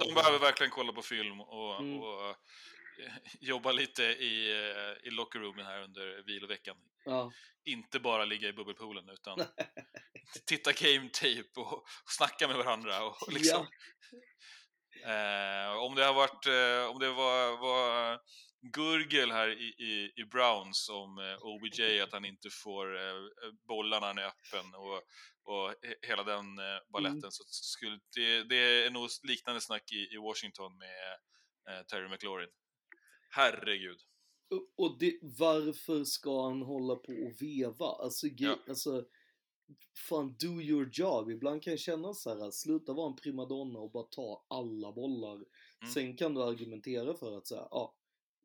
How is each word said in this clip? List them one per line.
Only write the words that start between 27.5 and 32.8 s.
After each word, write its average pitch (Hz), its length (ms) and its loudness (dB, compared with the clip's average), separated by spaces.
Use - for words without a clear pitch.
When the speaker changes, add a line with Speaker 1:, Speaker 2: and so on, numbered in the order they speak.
Speaker 2:
det, 117 280 2
det 120 120 0
är 123 60 2
nog 120 180 -4
liknande 120 380 -2
snack - 300 -6
i, 101 220 -6
i 107 40 -10
Washington 101 600 -8
med, 92 340 -12
eh, 92 160 -10
Terry 95 240 -6
McLaurin. 95 400 -6